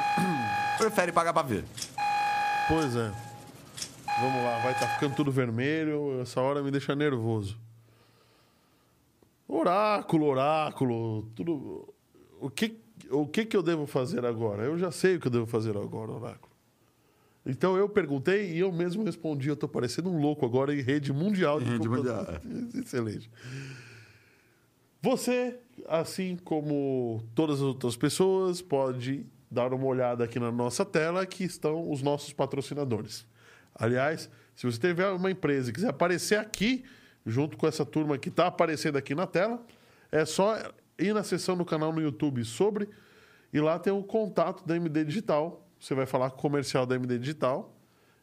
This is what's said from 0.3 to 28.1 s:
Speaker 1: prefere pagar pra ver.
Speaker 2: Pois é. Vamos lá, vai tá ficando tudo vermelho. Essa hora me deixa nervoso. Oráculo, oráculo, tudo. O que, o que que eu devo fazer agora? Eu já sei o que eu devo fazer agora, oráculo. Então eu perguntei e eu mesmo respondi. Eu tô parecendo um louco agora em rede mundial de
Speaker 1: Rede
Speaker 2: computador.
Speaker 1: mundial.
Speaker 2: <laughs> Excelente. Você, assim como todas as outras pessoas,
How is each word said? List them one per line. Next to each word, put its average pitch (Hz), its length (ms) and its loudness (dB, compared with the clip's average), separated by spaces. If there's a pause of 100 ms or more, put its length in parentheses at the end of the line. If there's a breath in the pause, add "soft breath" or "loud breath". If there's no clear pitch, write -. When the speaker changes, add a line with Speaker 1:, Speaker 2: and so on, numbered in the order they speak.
Speaker 1:
prefere 202 340 2
pagar 170 220 2
pra 165 80 2
ver. 110 220 -2 (1040)
Speaker 2:
Pois 156 280 0
é. 113 160 -2 (1080)
Vamos - 220 0
lá, 120 160 0
vai 127 180 0
tá - 180 0
ficando 139 200 -2
tudo 147 160 0
vermelho. 139 880 0
Essa 127 200 -2
hora 143 200 2
me 139 100 -2
deixa 139 240 0
nervoso. 113 640 0 (1900 soft breath)
Oráculo, 202 800 2
oráculo, 131 960 2 (120)
tudo. 156 560 -6 (480)
O 123 100 -6
que, 220 280 -2 (320)
o 147 160 2
que 214 200 0
que 220 120 0
eu 180 60 4
devo 160 240 2
fazer 135 380 0
agora? 110 380 0
Eu 151 140 0
já 175 140 0
sei 185 240 4
o 160 40 -2
que - 80 -2
eu 127 40 2
devo 120 160 2
fazer 110 300 0
agora, 110 340 -6
oráculo. 110 380 -12 (960 soft breath)
Então 175 320 2
eu 202 120 4
perguntei 180 640 0
e 160 60 -2
eu 190 120 2
mesmo 175 320 -2
respondi. 147 460 -4
Eu 143 60 0
tô 147 120 -4
parecendo 139 420 -2
um 165 120 2
louco 147 240 2
agora 135 300 2
em 143 60 -2
rede 143 300 0
mundial 156 480 2
de 123 120 -2
Speaker 1:
Rede 113 160 0
Speaker 2:
computador. 110 560 -2
Speaker 1:
mundial. - 320 -8
Speaker 2:
<laughs> 254 80 -4
Excelente. 113 480 -4 (1700 loud breath)
Você, 247 560 2 (300)
assim 170 560 0
como 139 800 0 (100)
todas 151 220 2
as 135 60 0
outras 127 340 0
pessoas, 185 680 2